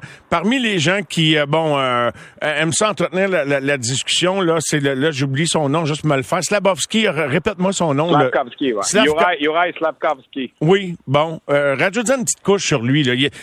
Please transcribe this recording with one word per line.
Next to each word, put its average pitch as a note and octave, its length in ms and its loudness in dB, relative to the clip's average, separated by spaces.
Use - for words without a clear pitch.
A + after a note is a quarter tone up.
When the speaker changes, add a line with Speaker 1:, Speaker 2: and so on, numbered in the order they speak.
Speaker 1:
parmi G3+ 300 0
les G#3+ 180 0
gens F3 240 0
qui, D#3 340 0
euh, D3 120 0
bon, D#3 320 0
euh, B2 300 0
euh, D3+ 180 0
aiment D#3+ 120 0
ça G#3+ 180 0
entretenir F3+ 360 -2
la, F3+ 160 0
la, C#3 160 0
la C#3 200 -2
discussion, C3+ 600 -2
là, E3+ 200 2
c'est D3+ 200 -2
le, C#3 140 0
là, C3+ 160 0
j'oublie C#3+ 380 -2
son D#3+ 200 0
nom, D#3 180 0
juste D3 180 -4
me D3+ 120 2
le C3 60 0
faire. D3 220 -2
Slabowski, G3+ 640 0
r-, D#3 200 -2
répète-moi F3+ 460 -2
son D#3+ 220 0
nom, D#3+ 160 0
là. C#3+ 180 4
Speaker 2:
Slavkovski, C3 440 -2
ouais. G2+ 100 -2
Speaker 1:
Slavko- G3 220 2
Speaker 2:
Juraj, E3 360 2
Juraj D#3+ 380 0
Slavkovski. C#3+ 840 -4
Speaker 1:
Oui, F3+ 340 2
bon, D#3 420 0
euh, C#3+ 280 2
rajoute-en G3+ 400 0
une A#3+ 80 -4
petite - 180 -6
couche G3 240 0
sur B2 160 0
lui, C#3 200 2
là. B2 120 0
Il C3+ 100 0
est, - 180 -4